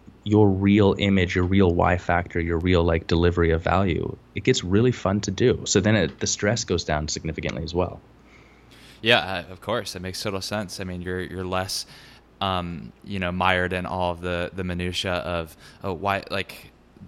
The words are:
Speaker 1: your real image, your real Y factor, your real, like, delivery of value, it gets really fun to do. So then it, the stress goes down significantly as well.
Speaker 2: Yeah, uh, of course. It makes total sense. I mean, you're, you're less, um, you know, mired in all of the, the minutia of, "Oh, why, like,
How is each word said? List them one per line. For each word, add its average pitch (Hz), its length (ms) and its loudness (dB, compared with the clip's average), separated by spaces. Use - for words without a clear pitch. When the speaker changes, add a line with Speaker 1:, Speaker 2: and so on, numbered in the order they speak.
Speaker 1:
your 104 260 6
real 101 480 6
image, 98 380 2
your 90 100 2
real 95 280 4
Y 87 240 4
factor, 87 420 -2
your 85 200 -2
real, 90 240 4
like, 82 240 0
delivery 85 440 4
of 82 120 0
value, 87 540 0
it - 80 -8
gets 127 200 2
really 104 280 2
fun 101 300 -2
to 101 100 -4
do. 110 340 2
So - 140 2
then 104 160 4
it, 85 240 -2
the 101 80 -4
stress 110 360 -2
goes 87 200 -2
down 76 240 -2
significantly 78 560 -6
as 80 100 -8
well. 87 260 -2
Speaker 2:
Yeah, 113 180 6
uh, 90 320 -4
of 92 100 -16
course. 107 340 -4
It 90 60 -10
makes 92 200 -8
total 98 200 -4
sense. 104 380 -6
I 98 40 -8
mean, 90 180 -8
you're, 92 200 -4
you're 90 240 -8
less, 92 400 -4
um, 87 520 -4
you 101 160 -8
know, 90 120 -2
mired 90 420 2
in 90 120 -4
all 90 260 -2
of 85 100 -8
the, 87 320 -4
the 92 100 -8
minutia 90 500 -4
of, 85 420 -6
"Oh, 98 100 -4
why, 98 360 -2
like, - 420 -8